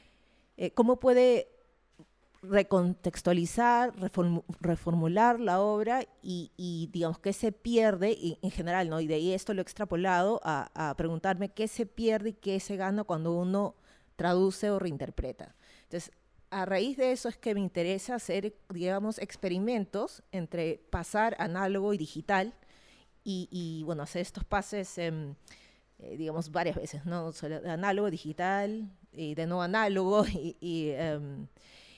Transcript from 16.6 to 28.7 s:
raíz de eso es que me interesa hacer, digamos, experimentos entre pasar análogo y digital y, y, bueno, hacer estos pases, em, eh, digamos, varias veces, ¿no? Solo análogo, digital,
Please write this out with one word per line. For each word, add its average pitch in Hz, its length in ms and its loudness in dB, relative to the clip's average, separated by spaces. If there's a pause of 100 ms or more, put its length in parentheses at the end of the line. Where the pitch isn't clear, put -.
raíz 196 320 0
de 254 160 2
eso 247 160 -4
es 226 80 -8
que 220 180 -2
me 202 60 0
interesa 190 540 -2
hacer, 202 400 -4 (160)
digamos, 190 480 -2
experimentos 202 1040 -2 (100)
entre 165 460 -4 (120)
pasar 208 500 0
análogo 196 520 0
y 202 60 0
digital 190 560 -2 (720)
y, 185 260 -4
y, 165 320 -6
bueno, 156 220 -4
hacer 175 180 -4
estos - 220 -6
pases, 196 540 -4
em, 156 360 -4 (640)
eh, 76 180 -14
digamos, 156 360 -4
varias 170 240 0
veces, 147 280 -8
¿no? 170 280 -4
Solo 156 240 -8 (120)
análogo, 196 420 0
digital, 196 800 -4 (240)